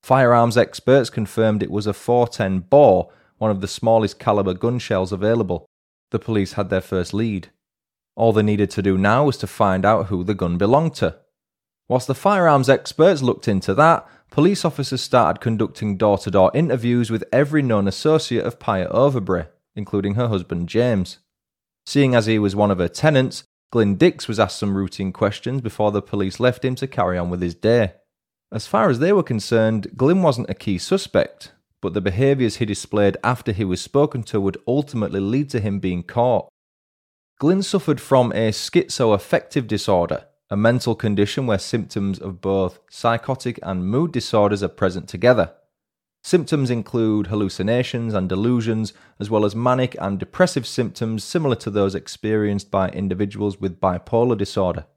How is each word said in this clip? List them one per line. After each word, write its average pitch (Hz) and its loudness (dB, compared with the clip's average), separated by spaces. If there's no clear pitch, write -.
Firearms 120 4
experts 123 2
confirmed 110 -2
it - -6
was 101 -4
a 104 -2
four 120 0
ten 95 -4
bore, 101 6
one 110 -2
of 95 -4
the 101 -6
smallest 113 0
caliber 98 0
gun 117 -2
shells 95 -2
available. 101 -2
The 113 -2
police 104 -2
had 98 -4
their 95 0
first 92 -4
lead. 104 -4
All 113 4
they 107 4
needed 104 2
to 107 -4
do 95 2
now 104 4
was 143 0
to 104 -6
find 95 0
out 104 2
who 90 -4
the 104 -2
gun 90 -2
belonged 135 2
to. 85 -2
Whilst 123 0
the 135 -4
firearms 165 2
experts 151 2
looked - -2
into 98 0
that, 139 4
police 180 2
officers 139 -4
started 104 2
conducting 110 -2
door-to-door 98 4
interviews 120 0
with 113 -2
every 143 2
known 110 0
associate 151 0
of - -6
Paya 95 -2
Overbury, 101 0
including 101 -4
her 120 0
husband 87 -4
James. 110 0
Seeing 135 2
as 117 4
he 110 2
was 101 0
one 104 4
of 92 0
her 87 0
tenants, 143 0
Glyn 104 2
Dix 165 2
was 107 -4
asked 101 0
some 101 -2
routine 95 -4
questions 123 -2
before 107 -2
the 101 -2
police 98 -4
left 123 0
him 127 -2
to 135 -8
carry 90 -2
on 87 -4
with 87 -4
his 87 -4
day. 110 2
As - -10
far 208 2
as 120 0
they 170 2
were 190 2
concerned, 110 -2
Glyn 170 2
wasn't 131 0
a 92 -6
key 98 -4
suspect, - -4
but 95 -4
the 104 -2
behaviours 120 0
he 123 -2
displayed 101 0
after 120 -2
he 104 -4
was 90 -2
spoken 139 -2
to 107 -4
would 98 -2
ultimately 117 -2
lead 131 -2
to 120 -4
him 101 -4
being 90 -4
caught. 120 0
Glyn 185 2
suffered 160 -2
from 123 2
a 110 0
schizoaffective - 0
disorder, 98 0
a 101 -4
mental 113 2
condition 104 -2
where 107 0
symptoms 98 -4
of 92 -12
both 95 -2
psychotic 120 -4
and 92 -6
mood 135 -2
disorders 104 0
are 98 -2
present 92 -4
together. 104 2
Symptoms 147 0
include 110 -2
hallucinations 110 -4
and 92 -2
delusions, 110 -2
as 104 -8
well 107 2
as 104 -4
manic 127 -2
and 98 -4
depressive - -2
symptoms 113 -6
similar 147 -2
to - -10
those 98 0
experienced 104 -4
by 95 0
individuals 101 -6
with 95 -6
bipolar 117 0
disorder. 92 -4